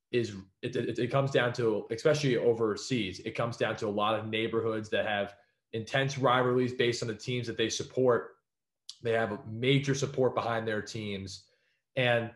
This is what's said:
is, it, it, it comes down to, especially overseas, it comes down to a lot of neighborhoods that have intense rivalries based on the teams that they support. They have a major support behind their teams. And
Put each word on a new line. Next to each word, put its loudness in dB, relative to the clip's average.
is, 0
it, -6
it, -2
it 0
comes 2
down 2
to, 0
especially 2
overseas, 0
it -6
comes -4
down 0
to -4
a 0
lot 2
of -8
neighborhoods -2
that 2
have -2
intense -2
rivalries 4
based 2
on -2
the -4
teams -6
that -6
they 0
support. 0
They -2
have 0
a -6
major 2
support 0
behind -2
their -2
teams. -8
And 2